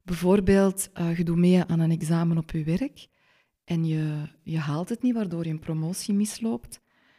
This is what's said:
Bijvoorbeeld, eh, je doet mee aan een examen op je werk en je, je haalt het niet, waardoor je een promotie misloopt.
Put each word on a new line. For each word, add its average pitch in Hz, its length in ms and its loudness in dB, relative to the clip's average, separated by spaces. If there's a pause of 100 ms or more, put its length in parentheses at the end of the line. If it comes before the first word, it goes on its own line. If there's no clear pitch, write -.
Bijvoorbeeld, 190 880 2
eh, 170 240 -2
je 175 60 0
doet 165 140 0
mee 180 260 6
aan 165 160 0
een 165 120 2
examen 165 460 0
op 160 140 -4
je 160 120 -4
werk 190 440 -4 (560)
en 165 220 -2
je, 156 440 -4 (140)
je 160 140 -6
haalt 151 320 -4
het 233 120 -6
niet, 247 120 2
waardoor 170 320 -4
je 160 60 -4
een 156 80 -4
promotie 160 540 -4
misloopt. 226 680 -4 (380)